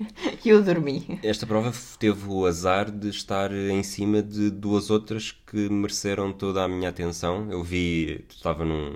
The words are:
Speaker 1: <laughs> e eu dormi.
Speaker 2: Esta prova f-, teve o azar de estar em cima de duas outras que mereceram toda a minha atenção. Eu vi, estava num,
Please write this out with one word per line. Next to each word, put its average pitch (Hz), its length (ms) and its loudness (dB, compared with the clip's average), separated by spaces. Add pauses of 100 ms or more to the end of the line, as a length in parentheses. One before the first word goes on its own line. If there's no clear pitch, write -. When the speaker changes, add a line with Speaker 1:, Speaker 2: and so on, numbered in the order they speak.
Speaker 1:
<laughs> - 360 -6
e 233 60 2
eu 208 140 10
dormi. 165 600 0
Speaker 2:
Esta 107 220 -2
prova 110 240 2
f-, - 300 -10
teve 101 280 2
o 95 180 2
azar 92 460 2
de 104 180 -4
estar 98 440 -2
em 98 300 0
cima 104 380 2
de 104 280 0
duas 101 400 0
outras 107 420 -2
que 104 380 -4
mereceram 101 640 -2
toda 95 300 -2
a 92 40 0
minha 90 220 -2
atenção. 87 640 -4
Eu 90 120 -4
vi, 85 640 -2
estava 82 360 -4
num, 78 300 -4